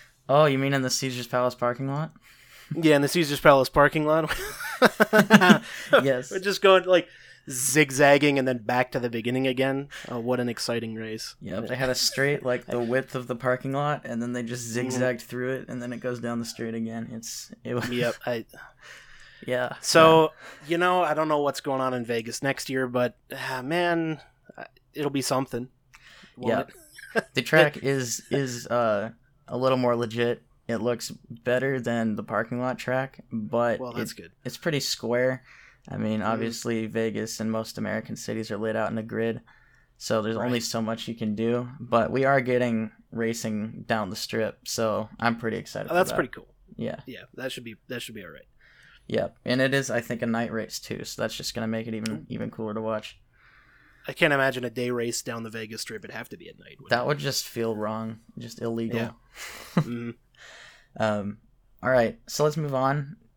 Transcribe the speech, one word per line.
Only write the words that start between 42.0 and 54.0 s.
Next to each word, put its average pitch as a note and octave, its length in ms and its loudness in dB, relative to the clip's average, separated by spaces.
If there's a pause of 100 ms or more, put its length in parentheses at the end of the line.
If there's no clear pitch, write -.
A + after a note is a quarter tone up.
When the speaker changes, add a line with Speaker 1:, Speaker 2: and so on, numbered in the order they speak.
Speaker 1:
we C3 140 2
are C#3 160 4
getting A#2+ 500 0 (220)
racing A2+ 760 -4
down G#2+ 240 -2
the G#2+ 60 -8
strip, - 500 -4
so G#2+ 420 -2 (120)
I'm A#2 180 0
pretty A2 200 -4
excited - 280 -10
Speaker 2:
Oh, - 40 -12
Speaker 1:
for E3 40 -2
Speaker 2:
that's F3 160 4
Speaker 1:
that. - 60 -2
Speaker 2:
pretty C3+ 160 0
cool. - 200 -18 (240)
Speaker 1:
Yeah. - 300 -6
Speaker 2:
Yeah, - 160 -14 (120)
that B2+ 180 -8
should C3 120 -12
be, A2+ 120 -14 (100)
that B2 160 -10
should A2 140 -14
be G2+ 80 -14
all D#2+ 80 -16
right. - 160 -20 (580)
Speaker 1:
Yeah, A2 220 -2 (160)
and B2+ 160 0
it C3 120 2
is, C#3 160 0
I A#2 120 -2
think, A2+ 200 -8
a A#2+ 60 -2
night A2+ 260 -2
race, A2 280 -8
too, - 240 -10
so - 180 -8
that's A2+ 140 -4
just - 180 -8
gonna A2 140 -4
make A2+ 180 -4
it A2+ 80 -8
even, A2 180 -6
Speaker 2:
Ooh. - 160 -10
Speaker 1:
even A2+ 220 -8
cooler A2 240 -8
to A2+ 80 -6
watch. A2 380 -6 (880)